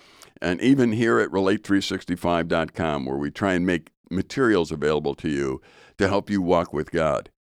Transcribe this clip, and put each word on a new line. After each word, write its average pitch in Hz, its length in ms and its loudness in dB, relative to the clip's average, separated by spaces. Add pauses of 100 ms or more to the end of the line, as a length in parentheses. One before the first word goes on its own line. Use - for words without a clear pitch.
(400)
and 87 220 -2
even 127 300 4
here 113 260 2
at 98 140 0
relate 95 320 0
three 98 160 2
sixty-five 87 680 -2
dot 82 260 -2
com, 76 300 -4
where 67 140 -4
we 73 120 -4
try 95 240 -2
and 87 120 0
make 87 240 -2 (200)
materials 92 600 0
available 73 460 -2
to 85 120 -6
you 69 320 -2 (380)
to 98 100 2
help 101 220 -2
you 101 100 0
walk 87 320 2
with 76 200 -4
God. 78 360 0 (160)